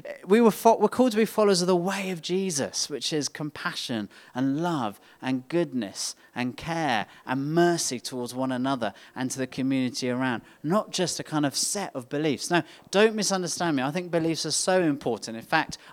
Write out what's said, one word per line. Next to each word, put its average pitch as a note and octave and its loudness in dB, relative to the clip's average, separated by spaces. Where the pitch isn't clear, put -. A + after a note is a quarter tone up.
we G3+ 6
were A#3 8
fo-, - 4
we're G#3 4
called B3 2
to G#3 -4
be A3+ 4
followers G3+ 4
of F3+ 2
the F#3 6
way F#3+ -2
of F3 -6
Jesus, E3+ -2
which B2+ -4
is D3 -2
compassion C#3 -6
and C3+ 0
love C#3+ -2
and B2+ -4
goodness C3 -4
and B2 -4
care D3 -2
and C3+ -2
mercy E3+ 2
towards A#2+ -8
one C3 -2
another B2 0
and B2+ -4
to - -6
the C3 -2
community C3 -2
around, B2 0
not F#3 0
just - -2
a - -8
kind D3+ 0
of C3+ -2
set - -4
of B2 -8
beliefs. C#3+ -2
Now, E3+ 4
don't G#3+ 4
misunderstand F3+ 0
me. C3 2
I C3+ 0
think F3 -6
beliefs E3 0
are D#3 -4
so F#3 2
important. B2+ -2
In A2+ -12
fact, - 0